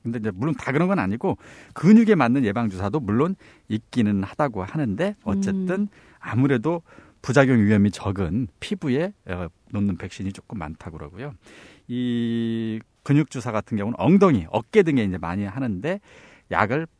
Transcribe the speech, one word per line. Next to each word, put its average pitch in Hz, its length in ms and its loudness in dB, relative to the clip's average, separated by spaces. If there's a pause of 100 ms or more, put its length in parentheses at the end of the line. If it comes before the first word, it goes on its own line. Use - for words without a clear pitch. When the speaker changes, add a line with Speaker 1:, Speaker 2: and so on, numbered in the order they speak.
Speaker 1:
근데 117 160 -6
이제 107 120 -4
물론 120 220 -2
다 135 180 -4
그런 156 160 2
건 190 120 0
아니고 107 400 -2 (340)
근육에 214 400 6
맞는 135 320 4
예방 107 240 0
주사도 98 300 -4
물론 127 360 0 (320)
있기는 107 540 0
하다고 107 420 -4
하는데 147 600 -4
어쨌든 196 520 -2
Speaker 2:
음. 202 120 -2 (320)
Speaker 1:
아무래도 139 640 0 (400)
부작용 131 360 4
위험이 104 300 6
적은 98 580 -4 (120)
피부에, 170 540 -4 (140)
어, - 200 -8 (240)
놓는 101 260 -2
백신이 98 360 -10
조금 - 260 -16
많다고 80 400 -12
그러고요. 101 340 -14 (540)
이 117 920 -4 (240)
근육 147 280 2
주사 127 200 -8
같은 107 260 -2
경우는 101 220 -4
엉덩이, 156 520 4
어깨 180 320 2
등에 139 200 2
이제 92 140 -2
많이 85 280 -6
하는데 120 540 -6 (520)
약을 107 360 0 (120)